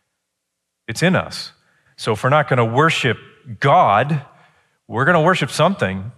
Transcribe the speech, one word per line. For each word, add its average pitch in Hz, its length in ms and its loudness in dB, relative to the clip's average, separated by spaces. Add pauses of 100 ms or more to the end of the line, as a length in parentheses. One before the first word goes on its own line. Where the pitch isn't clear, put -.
(880)
It's 113 140 -10
in 175 140 2
us. - 380 -8 (440)
So - 160 -4
if 101 100 -6
we're 127 60 0
not 147 180 2
gonna 127 160 0
worship 123 540 0 (420)
God, 143 600 2 (640)
we're 113 160 -4
gonna 165 180 2
worship 165 280 0
something. 113 680 -2